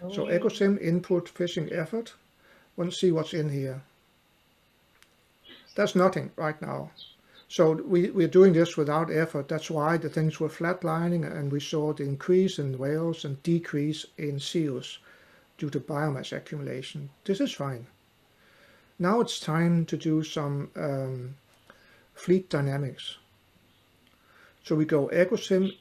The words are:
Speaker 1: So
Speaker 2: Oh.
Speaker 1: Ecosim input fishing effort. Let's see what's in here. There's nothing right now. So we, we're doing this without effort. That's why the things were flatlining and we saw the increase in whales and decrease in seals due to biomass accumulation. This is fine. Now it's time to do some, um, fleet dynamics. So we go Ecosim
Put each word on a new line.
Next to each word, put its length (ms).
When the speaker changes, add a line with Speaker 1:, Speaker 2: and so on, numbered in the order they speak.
Speaker 1:
So 120
Speaker 2:
Oh. 40
Speaker 1:
Ecosim 540
input 480
fishing 420
effort. 420
Let's 220
see 120
what's 220
in 160
here. 320
There's 200
nothing 400
right 260
now. 300
So 260
we, 380
we're 160
doing 260
this 220
without 360
effort. 360
That's 220
why 280
the 120
things 300
were 100
flatlining 760
and 260
we 80
saw 340
the 100
increase 560
in 180
whales 460
and 200
decrease 600
in 220
seals 600
due 120
to 100
biomass 560
accumulation. 760
This 160
is 140
fine. 340
Now 240
it's 180
time 460
to 120
do 260
some, 520
um, 600
fleet 360
dynamics. 680
So 120
we 100
go 240
Ecosim 720